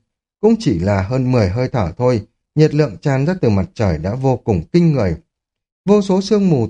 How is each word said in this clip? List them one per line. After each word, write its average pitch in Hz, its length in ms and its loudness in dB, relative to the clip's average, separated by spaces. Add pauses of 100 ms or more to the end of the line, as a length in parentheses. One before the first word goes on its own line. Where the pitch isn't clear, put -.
(400)
Cũng 226 200 2
chỉ 160 200 -2
là 196 220 0
hơn 127 300 -2
mười 110 180 2
hơi 123 200 -4
thở 95 280 -4
thôi, 123 300 -2 (280)
nhiệt 151 180 2
lượng 139 280 -2
tràn 139 240 0
ra 185 160 -2
từ 123 80 2
mặt 98 240 2
trời 92 240 -2
đã 95 180 -6
vô 131 220 0
cùng 90 340 -2
kinh 170 220 2
người. 127 220 -2 (680)
Vô 202 160 2
số 190 200 0
sương 196 280 0
mù 123 200 0